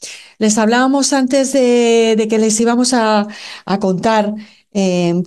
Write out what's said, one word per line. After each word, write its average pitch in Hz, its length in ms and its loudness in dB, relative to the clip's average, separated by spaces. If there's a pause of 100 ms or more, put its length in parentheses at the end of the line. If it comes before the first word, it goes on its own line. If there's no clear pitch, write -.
(400)
Les 214 180 0
hablábamos 262 540 0
antes 269 400 0
de, 233 640 2
de 214 120 0
que 220 100 0
les 220 200 0
íbamos 240 340 0
a, 214 340 2 (380)
a 196 140 -2
contar, 208 540 0 (440)
eh, 180 360 0 (120)